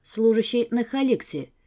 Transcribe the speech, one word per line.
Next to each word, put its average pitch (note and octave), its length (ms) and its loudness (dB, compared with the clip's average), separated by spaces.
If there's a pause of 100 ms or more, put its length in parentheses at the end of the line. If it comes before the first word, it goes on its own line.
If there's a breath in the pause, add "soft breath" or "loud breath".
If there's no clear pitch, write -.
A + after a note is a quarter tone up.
служащий A3+ 680 2
на A#3+ 120 0
Халиксе. A#3+ 680 -2 (160 soft breath)